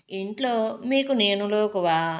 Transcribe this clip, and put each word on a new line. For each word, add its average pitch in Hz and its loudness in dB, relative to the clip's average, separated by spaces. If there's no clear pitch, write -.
ఇంట్లో 220 -4
మీకు 269 0
నేను 202 2
లోకువా? 202 2